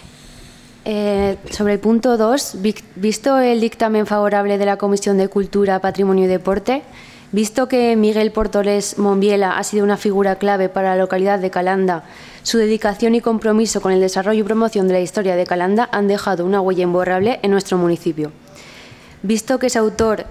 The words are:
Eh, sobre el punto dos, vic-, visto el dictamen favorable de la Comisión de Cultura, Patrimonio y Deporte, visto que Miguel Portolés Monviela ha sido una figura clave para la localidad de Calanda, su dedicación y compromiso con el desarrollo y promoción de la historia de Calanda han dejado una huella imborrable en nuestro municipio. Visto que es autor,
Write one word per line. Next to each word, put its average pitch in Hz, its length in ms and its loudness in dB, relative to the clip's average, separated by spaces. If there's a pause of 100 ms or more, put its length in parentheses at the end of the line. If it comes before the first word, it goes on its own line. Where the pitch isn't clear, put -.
(840)
Eh, 202 520 -2 (160)
sobre 208 220 0
el 202 40 0
punto 226 380 2
dos, 226 420 0
vic-, 208 240 -4 (140)
visto 214 420 0
el 240 220 2
dictamen 220 460 0
favorable 202 520 0
de 202 80 0
la 196 100 2
Comisión 196 420 0
de 190 100 2
Cultura, 196 500 0
Patrimonio 190 460 2
y 185 40 2
Deporte, 196 540 0 (480)
visto 220 360 0
que 240 300 2
Miguel 214 340 2
Portolés 202 680 -2
Monviela 202 580 2
ha 202 80 -4
sido 208 200 0
una 202 120 2
figura 196 400 0
clave 196 320 0
para 190 220 -2
la 185 60 0
localidad 190 420 0
de 185 120 -4
Calanda, 185 540 0 (380)
su - 160 -2
dedicación 220 560 0
y 233 80 0
compromiso 214 580 0
con 190 100 0
el 185 100 4
desarrollo 190 400 0
y - 20 2
promoción 214 440 0
de 185 60 2
la 180 80 2
historia 185 340 -2
de 175 120 0
Calanda 185 460 0
han 202 160 0
dejado 196 360 -2
una 196 160 0
huella 185 220 0
imborrable 180 600 0
en 202 100 2
nuestro 190 260 0
municipio. 165 540 -2 (920)
Visto 220 360 -2
que 254 100 0
es 247 80 -2
autor, 214 540 0